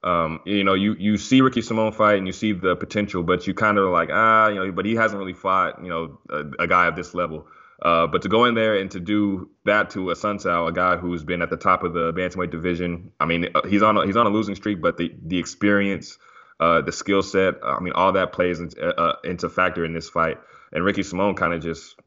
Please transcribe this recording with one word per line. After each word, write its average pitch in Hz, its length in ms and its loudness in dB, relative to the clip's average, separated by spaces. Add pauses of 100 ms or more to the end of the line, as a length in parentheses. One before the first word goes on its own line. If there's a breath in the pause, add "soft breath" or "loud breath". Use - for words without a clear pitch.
Um, 82 420 0
you 101 160 0
know, 98 120 4
you, 101 240 2
you 101 200 2
see 131 220 4
Ricky 127 220 2
Simón 110 300 -2
fight 104 240 4
and 95 120 -2
you 92 40 -6
see 107 200 -2
the 90 240 0
potential, 101 480 -4
but 90 220 0
you 98 60 0
kind 107 240 2
of 95 140 2
like, 82 220 0
ah, 110 360 4
you 104 60 0
know, 95 180 -4
but 92 140 -4
he 110 80 0
hasn't 110 240 0
really 92 160 -8
fought, 92 480 -2
you 90 80 -10
know, 82 300 -8 (100)
a, 76 320 -6
a 90 60 0
guy 90 180 4
of 82 80 0
this 85 180 -10
level. 80 320 -6 (380 loud breath)
Uh, 85 240 4
but 80 140 0
to 101 80 -4
go 113 160 4
in 120 100 4
there 110 220 2
and 95 140 -2
to 95 100 -10
do 101 480 -2 (160)
that 104 240 2
to 92 220 -6
a 85 40 -2
Sun 104 220 -4
Tzu, 85 300 0
a 82 60 -2
guy 90 240 2
who's 87 280 -6
been 87 160 -4
at 85 80 -2
the 85 80 -4
top 92 260 2
of 85 120 -4
the 82 180 0
bantamweight 90 380 -4
division, 87 680 -4
I 76 60 -2
mean, 85 300 0
uh, 78 120 0
he's 98 160 2
on 107 140 4
a, 90 100 2
he's 98 100 -2
on 117 100 4
a 101 40 2
losing 101 240 -2
streak, 95 280 -6
but 85 160 0
the, 87 240 -6
the 87 160 -4
experience, 98 800 0 (420 loud breath)
uh, 82 220 4
the 78 100 -4
skill 98 300 0
set, 95 400 2
uh, 67 160 -2
I - 20 -6
mean, 90 140 -4
all 95 180 4
that 92 200 0
plays 90 280 0
into, 82 220 -10
uh, 85 180 0
uh, 82 240 0
into 87 240 -6
factor 87 360 0
in 82 100 -4
this 80 160 -8
fight. 80 280 0 (340 loud breath)
And 85 120 -2
Ricky 98 160 0
Simón 92 380 -2
kinda 85 200 0
just, 80 380 -10 (100)